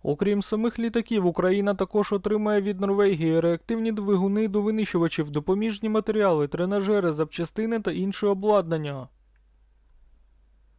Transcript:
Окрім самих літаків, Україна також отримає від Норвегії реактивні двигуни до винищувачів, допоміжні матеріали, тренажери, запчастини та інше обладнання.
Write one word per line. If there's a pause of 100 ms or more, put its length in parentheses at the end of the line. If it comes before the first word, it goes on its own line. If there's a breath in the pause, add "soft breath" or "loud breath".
Окрім
самих
літаків,
Україна
також
отримає
від
Норвегії
реактивні
двигуни
до
винищувачів,
допоміжні
матеріали,
тренажери,
запчастини
та
інше
обладнання. (1700)